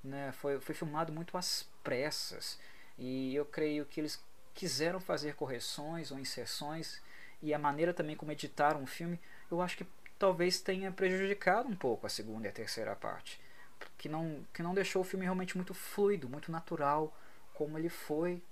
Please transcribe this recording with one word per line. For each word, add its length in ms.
né? 300
Foi, 280
foi 140
filmado 380
muito 240
às 320
pressas, 760
e 360
eu 100
creio 400
que 160
eles 220
quiseram 460
fazer 340
correções 800
ou 60
inserções, 840
e 100
a 60
maneira 340
também 220
como 160
editaram 520
o 40
filme, 320
eu 100
acho 180
que 80
talvez 420
tenha 320
prejudicado 760
um 60
pouco 320
a 40
segunda 360
e 40
a 20
terceira 420
parte, 460
que 100
não, 440
que 100
não 120
deixou 280
o 20
filme 200
realmente 320
muito 180
fluido, 540
muito 240
natural, 600
como 240
ele 120
foi 520